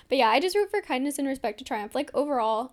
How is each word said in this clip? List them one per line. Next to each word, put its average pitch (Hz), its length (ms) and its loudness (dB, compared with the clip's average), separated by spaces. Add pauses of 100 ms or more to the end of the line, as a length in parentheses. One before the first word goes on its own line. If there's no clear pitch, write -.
But 285 100 2
yeah, 233 100 6
I 233 120 4
just 359 160 0
root 415 140 2
for 415 100 0
kindness 277 380 -2
and 277 100 -2
respect 262 300 -4
to 262 60 -16
triumph. 214 300 -6
Like, 285 200 -2
overall, 247 580 0